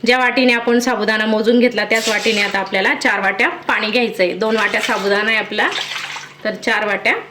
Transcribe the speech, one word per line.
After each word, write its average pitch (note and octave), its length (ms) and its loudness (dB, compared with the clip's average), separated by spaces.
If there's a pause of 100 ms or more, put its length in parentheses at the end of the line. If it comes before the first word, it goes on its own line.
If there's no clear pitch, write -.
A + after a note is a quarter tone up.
ज्या B3 120 4
वाटीने B3 340 4
आपण A#3+ 260 2
साबुदाणा A3 480 0
मोजून A3 320 4
घेतला, A3+ 260 2
त्याच A3 240 0
वाटीने G#3 340 0
आता G3+ 160 -2
आपल्याला G3 360 0
चार G#3 260 0
वाट्या G3 280 0 (200)
पाणी G#3+ 220 -2
घ्यायचं G#3+ 320 0
आहे. F3 120 0
दोन A3 220 0
वाट्या G#3 240 0
साबुदाणा G#3 500 0
आहे A3 80 2
आपला, G#3+ 280 -2 (760)
तर G#3+ 120 -2
चार G#3+ 300 -2
वाट्या G#3 260 0 (180)